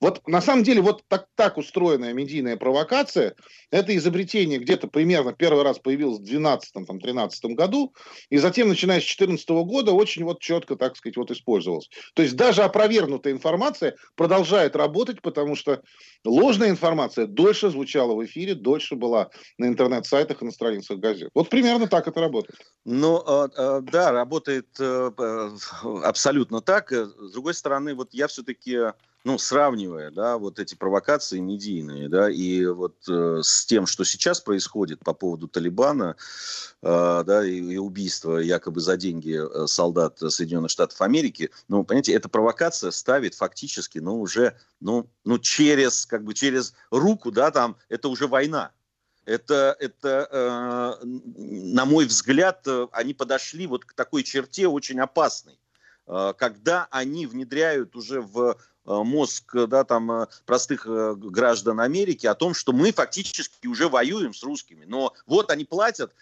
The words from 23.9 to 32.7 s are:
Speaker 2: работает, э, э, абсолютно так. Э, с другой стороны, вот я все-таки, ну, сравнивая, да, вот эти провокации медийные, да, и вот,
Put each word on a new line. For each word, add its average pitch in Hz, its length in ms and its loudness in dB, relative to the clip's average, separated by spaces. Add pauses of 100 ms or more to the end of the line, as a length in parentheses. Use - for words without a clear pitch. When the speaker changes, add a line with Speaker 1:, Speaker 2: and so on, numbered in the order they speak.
Speaker 2:
работает, 131 580 -2 (100)
э, 127 380 -2
э, 110 340 -4 (520)
абсолютно 120 600 -2
так. 196 300 0
Э, 117 120 -2
с 101 280 -16
другой 135 200 -8
стороны, 143 420 -4
вот 123 200 -12
я 139 120 0
все-таки, 120 640 -4 (300)
ну, 131 140 -2
сравнивая, 98 720 -2
да, 113 280 -2
вот 98 200 -8
эти 98 160 -10
провокации 98 680 0
медийные, 87 680 -8
да, 95 220 4
и 92 340 0
вот, 90 320 -4 (100)